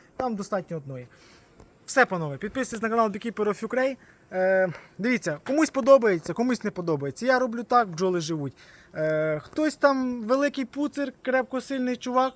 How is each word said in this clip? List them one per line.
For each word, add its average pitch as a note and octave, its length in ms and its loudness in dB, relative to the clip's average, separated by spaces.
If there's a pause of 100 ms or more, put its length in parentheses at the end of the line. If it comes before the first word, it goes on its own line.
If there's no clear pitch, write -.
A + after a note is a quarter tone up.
(180)
Там B3 180 -2
достатньо F#3+ 420 -6
одної. C3+ 300 -12 (800)
Все, - 200 4
панове, D#3 320 -2
підписуйтесь A3 440 -6
на A3 80 -2
канал A3+ 180 2
Beekeeper G#3+ 380 -4
of G#3 220 -2
Ukraine. B3+ 300 0 (340)
Е, F#3 420 2 (240)
дивіться, F#3 500 -2
комусь D4 220 2
подобається, A3+ 640 4
комусь B3 300 -2
не G#3 80 -4
подобається. D#3 540 -4
Я B3+ 140 4
роблю A#3+ 240 -4
так, A#3+ 260 4
бджоли F3 320 -2
живуть. D3 320 -6 (420)
Е, D#3 440 0
хтось D4+ 360 -2
там B3+ 460 2
великий C4+ 440 0
пуцир, C#4 560 -4
крепко B3+ 400 -2
сильний B3+ 360 -2
чувак, B3+ 380 0